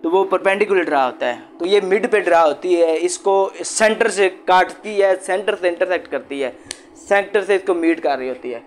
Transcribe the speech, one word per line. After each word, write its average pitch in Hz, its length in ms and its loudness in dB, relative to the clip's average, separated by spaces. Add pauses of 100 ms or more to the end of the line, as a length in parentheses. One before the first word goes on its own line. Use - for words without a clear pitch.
तो 165 80 -4
वो 190 140 2
perpendicular 190 600 0
draw 147 200 0
होता 123 220 -4
है। 120 160 -6 (180)
तो 170 60 -6
ये 202 140 2
mid 190 300 -2
पे 202 100 2
ड्रा 175 200 2
होती 165 340 2
है, 165 220 4
इसको 190 560 0 (100)
center 214 460 0
से 196 200 2
काटती 185 680 0
है, 196 200 4
center 196 380 -4
से 180 140 -2
इंटरसेक्ट 175 420 -4
करती 139 300 -8
है, 127 160 -6 (520)
center 202 340 0
से 190 120 0
इसको 190 200 0
mid 165 260 0
कर 143 180 -2
रही 127 100 -6
होती 127 220 -8
है। 117 160 -10